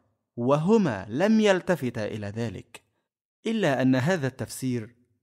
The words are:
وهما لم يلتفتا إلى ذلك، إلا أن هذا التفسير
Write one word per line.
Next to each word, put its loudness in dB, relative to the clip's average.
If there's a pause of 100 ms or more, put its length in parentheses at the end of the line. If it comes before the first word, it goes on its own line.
(360)
وهما 2
لم 2
يلتفتا 0
إلى -8
ذلك، -10 (640)
إلا 0
أن 4
هذا 0
التفسير -6 (260)